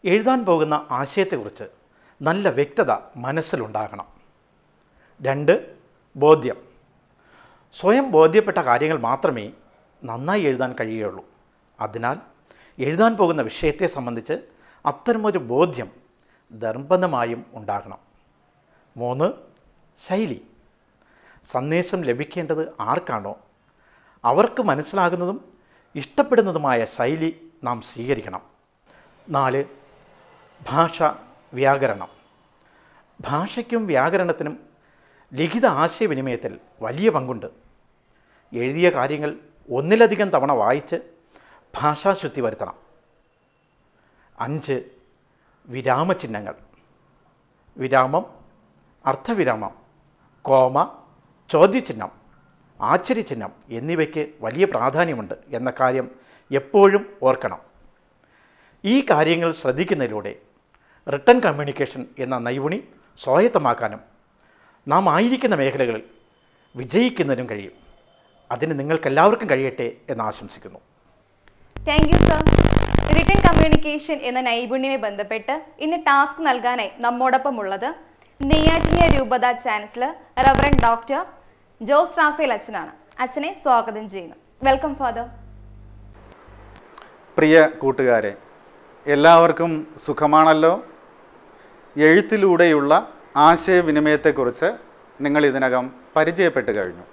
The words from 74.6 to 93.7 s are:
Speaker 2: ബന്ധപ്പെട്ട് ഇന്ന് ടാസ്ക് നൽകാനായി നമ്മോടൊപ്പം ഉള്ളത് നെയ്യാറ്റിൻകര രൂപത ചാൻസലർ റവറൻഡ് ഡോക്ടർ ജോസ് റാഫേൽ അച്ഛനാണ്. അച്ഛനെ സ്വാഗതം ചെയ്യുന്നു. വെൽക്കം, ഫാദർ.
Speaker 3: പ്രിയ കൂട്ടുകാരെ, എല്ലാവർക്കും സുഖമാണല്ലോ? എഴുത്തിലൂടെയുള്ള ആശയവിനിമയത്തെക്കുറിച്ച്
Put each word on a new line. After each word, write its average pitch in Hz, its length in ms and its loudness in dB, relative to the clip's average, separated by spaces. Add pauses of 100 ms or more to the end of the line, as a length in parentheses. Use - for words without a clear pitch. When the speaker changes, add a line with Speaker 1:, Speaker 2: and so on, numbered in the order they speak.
Speaker 2:
ബന്ധപ്പെട്ട് 208 480 -6 (300)
ഇന്ന് 330 220 -2
ടാസ്ക് 285 400 2
നൽകാനായി 247 440 -2 (140)
നമ്മോടൊപ്പം 254 580 0
ഉള്ളത് 196 260 -6 (640)
നെയ്യാറ്റിൻകര 330 640 4
രൂപത 247 340 0 (140)
ചാൻസലർ 233 500 -6 (320)
റവറൻഡ് 269 400 4
ഡോക്ടർ 233 340 0 (680)
ജോസ് 311 320 2
റാഫേൽ 294 360 0
അച്ഛനാണ്. 202 380 -10 (300)
അച്ഛനെ 294 260 -6 (140)
സ്വാഗതം 220 500 0
ചെയ്യുന്നു. 175 220 -14 (320)
വെൽക്കം, 262 340 0
ഫാദർ. 240 260 -6 (2000)
Speaker 3:
പ്രിയ 156 300 8 (160)
കൂട്ടുകാരെ, 123 500 0 (760)
എല്ലാവർക്കും 165 640 6 (340)
സുഖമാണല്ലോ? 156 680 4 (1300)
എഴുത്തിലൂടെയുള്ള 175 1040 4 (240)
ആശയവിനിമയത്തെക്കുറിച്ച് 151 1300 4 (500)